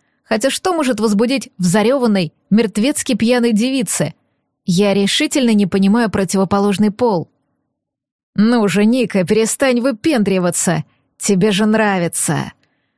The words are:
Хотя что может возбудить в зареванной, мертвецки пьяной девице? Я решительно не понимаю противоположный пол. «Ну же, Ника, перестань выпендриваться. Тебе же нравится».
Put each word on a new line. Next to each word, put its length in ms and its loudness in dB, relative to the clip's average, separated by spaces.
Хотя 260 -2
что 240 -2
может 260 -2
возбудить 560 0
в 80 -4
зареванной, 680 0
мертвецки 640 0
пьяной 380 0
девице? 640 -2
Я 260 2
решительно 640 0
не 120 4
понимаю 440 2
противоположный 800 0
пол. 400 -2
«Ну 340 2
же, 160 0
Ника, 400 0
перестань 560 0
выпендриваться. 1040 0
Тебе 340 0
же 140 0
нравится». 880 -2